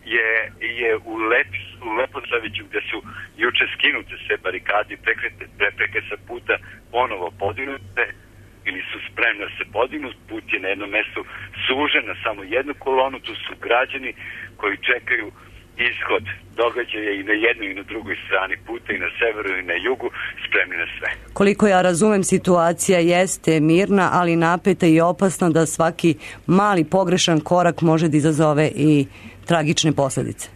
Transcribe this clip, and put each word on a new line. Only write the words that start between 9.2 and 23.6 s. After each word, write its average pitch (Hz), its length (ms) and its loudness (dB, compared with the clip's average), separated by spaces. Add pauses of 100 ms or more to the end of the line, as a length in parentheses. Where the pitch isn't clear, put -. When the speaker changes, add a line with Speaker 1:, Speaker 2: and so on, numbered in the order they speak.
Speaker 1:
da 87 120 -12
se - 160 -10
podignu. 131 360 -2 (200)
Put 110 140 -10 (100)
je 95 60 -2
na 95 80 -6
jednom 101 220 -6
mestu 104 360 -4 (420)
sužen 143 380 0
na 92 180 -8
samo 101 200 -6
jednu 131 360 -4
kolonu, 131 400 0
tu 110 160 -12
su - 260 -12
građani 127 520 -2 (440)
koji 101 200 -2
čekaju 117 540 -2 (460)
ishod 113 460 -2 (320)
događaja 113 560 -2
i 98 120 -4
na 104 100 0
jednoj 107 380 -2
i - 20 -10
na 95 100 -10
drugoj 95 320 -8 (100)
strani 95 320 -2 (100)
puta, 117 260 -8
i 95 40 -4
na 87 120 -4 (100)
severu 107 380 -2
i 92 60 -8
na 90 100 -4
jugu, 92 380 -4 (360)
spremni 90 300 -2
na 85 100 -4 (100)
sve. - 120 -6 (240)
Speaker 2:
Koliko 202 340 4
ja 185 140 6
razumem, 185 420 4
situacija 175 760 4
jeste 175 600 4
mirna, 175 540 4